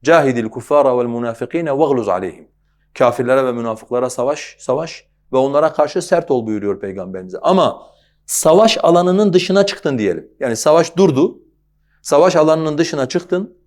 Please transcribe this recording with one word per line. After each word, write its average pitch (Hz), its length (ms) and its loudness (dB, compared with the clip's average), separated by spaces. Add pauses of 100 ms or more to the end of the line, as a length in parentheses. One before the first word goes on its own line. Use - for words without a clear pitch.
"Cahidil 131 460 2
kuffara 131 480 0
vel 123 80 0
munafikine 120 680 -6
vegluz 135 360 0
aleyhim." 90 380 -6 (500)
Kafirlere 127 480 0
ve 127 60 -2
münafıklara 117 580 -6
savaş, 127 500 -6
savaş 151 480 -6 (260)
ve 131 40 2
onlara 143 360 2
karşı 151 280 -2
sert 170 300 0
ol 120 160 0
buyuruyor 101 320 -4
Peygamberimize. 92 640 -12
Ama 160 400 0 (440)
savaş 208 580 2
alanının 180 500 2
dışına 185 320 2
çıktın 143 320 -6
diyelim. 95 420 -4
Yani 123 160 -4
savaş 160 420 2
durdu, 170 420 2 (600)
savaş 175 340 2
alanının 156 420 2
dışına 151 320 -2
çıktın. 180 580 -6